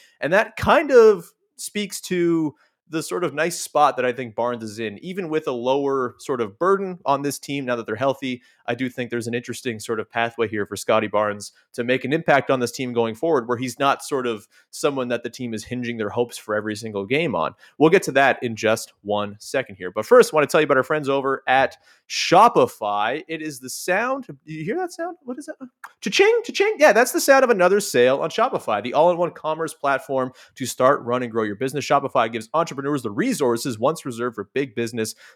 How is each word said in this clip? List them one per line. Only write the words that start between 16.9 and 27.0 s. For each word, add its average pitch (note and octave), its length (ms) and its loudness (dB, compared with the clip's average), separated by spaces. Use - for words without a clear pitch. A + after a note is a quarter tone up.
game C#3 300 -2
on. D#2+ 180 -4
We'll D#3 120 6
get F#3 140 4
to D#3 80 -4
that C3 300 4
in A#2 140 -4
just A2 360 -2
one G#2 360 -4
second B2+ 380 -8
here. F#2 160 -10
But A2 140 -4
first, - 260 6
I D#3 40 0
want C#3+ 120 4
to - 40 -10
tell E3 80 4
you D#3 60 2
about C#3 100 4
our C3 60 4
friends D3+ 260 -4
over C#3 380 -2
at C3 300 2
Shopify. C3 1200 4
It D#3+ 120 -8
is D3+ 200 -12
the B2+ 100 -14
sound. A#3+ 560 -4
Do D3+ 260 -18
you D#3 120 -10
hear G#3+ 120 -4
that F4+ 160 -6
sound? E4+ 300 -10
What B3 160 -12
is D4 80 -16
that? D#4 100 -14
Cha-ching, G#4+ 440 4
cha-ching. G#4 340 0
Yeah, C#4 140 8
that's A#3 200 4